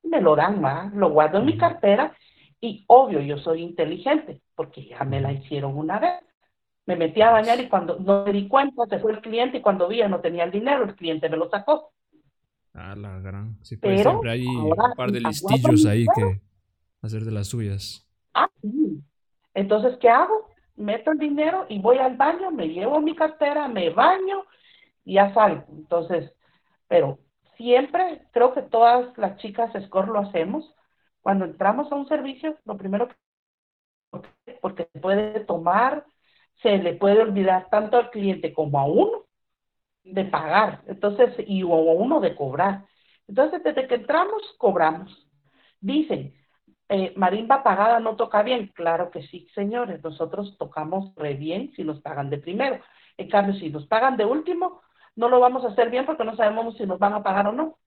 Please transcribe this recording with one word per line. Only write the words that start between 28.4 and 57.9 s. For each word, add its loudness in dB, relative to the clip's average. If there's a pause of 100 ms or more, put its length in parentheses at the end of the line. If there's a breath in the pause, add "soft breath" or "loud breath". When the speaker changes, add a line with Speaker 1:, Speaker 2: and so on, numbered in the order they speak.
Speaker 1:
que -6
todas 4
las -4
chicas -6 (140)
score -2
lo -2
hacemos. -6 (480)
Cuando 0
entramos -2
a -6
un -6
servicio, -6
lo -10
primero -4
que, -20 (1500)
porque -10
se -16
puede -2
tomar, -2 (560)
se 4
le 0
puede 6
olvidar 2
tanto 2
al 2
cliente -4
como 0
a 2
uno 2 (800)
de -4
pagar, -2
entonces, 0 (120)
y -4
o 0
a 4
uno 0
de -2
cobrar. -2 (420 soft breath)
Entonces, 0
desde -2
que -2
entramos, -2 (160)
cobramos. 0 (540)
Dicen, -4 (560)
eh, -2
"Marimba 2
pagada 4
no -4
toca 0
bien". -2
Claro -2
que -12
sí, -20
señores, -6
nosotros -8
tocamos -6
re -6
bien -8
si -10
nos -8
pagan -8
de -6
primero. -4 (380 soft breath)
En -12
cambio, 2
si -8
nos -10
pagan 2
de 0
último, -4 (340 soft breath)
no 0
lo 6
vamos 4
a -2
hacer 0
bien -2
porque -4
no -8
sabemos 0
si -6
nos -6
van 2
a -6
pagar 0
o -2
no. -6